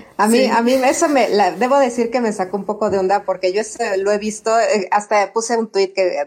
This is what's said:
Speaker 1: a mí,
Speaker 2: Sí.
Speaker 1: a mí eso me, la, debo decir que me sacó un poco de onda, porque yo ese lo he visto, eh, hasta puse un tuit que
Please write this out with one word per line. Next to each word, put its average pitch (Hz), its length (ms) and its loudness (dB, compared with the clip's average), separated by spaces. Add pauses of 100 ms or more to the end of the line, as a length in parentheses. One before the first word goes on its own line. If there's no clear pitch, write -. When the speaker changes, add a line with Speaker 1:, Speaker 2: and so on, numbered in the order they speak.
(160)
Speaker 1:
a 208 120 2
mí, 233 100 4
Speaker 2:
Sí. 262 80 2
Speaker 1:
a 226 160 0
mí 240 100 2
eso 269 360 2
me, 254 220 2
la, 190 220 2
debo 254 260 0
decir 240 320 0
que 247 100 -2
me 220 120 0
sacó 196 240 -6
un 196 80 -6
poco 208 260 -4
de 196 80 0
onda, 196 260 0
porque 185 280 -2
yo 202 80 -2
ese 220 380 -4
lo 196 140 0
he 208 60 0
visto, 214 400 -4
eh, 202 320 0
hasta 208 420 0
puse 226 240 -2
un 226 140 -2
tuit 190 240 0
que 190 80 0 (240)